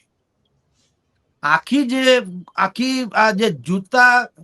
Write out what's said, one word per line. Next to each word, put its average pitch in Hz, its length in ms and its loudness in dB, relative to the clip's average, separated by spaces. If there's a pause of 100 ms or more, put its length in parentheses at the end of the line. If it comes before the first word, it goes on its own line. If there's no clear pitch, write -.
(1400)
આખી 233 440 0
જે, 254 340 2 (340)
આખી 254 500 -4 (100)
આ 220 160 2
જે 214 180 -2
જૂતા, 196 760 0 (160)